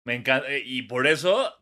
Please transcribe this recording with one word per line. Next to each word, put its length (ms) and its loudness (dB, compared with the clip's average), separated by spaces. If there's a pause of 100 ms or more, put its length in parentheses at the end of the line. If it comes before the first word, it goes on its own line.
Me 100 -4
encanta, 340 0
eh, 160 -4
y 180 -6
por 220 0
eso, 560 2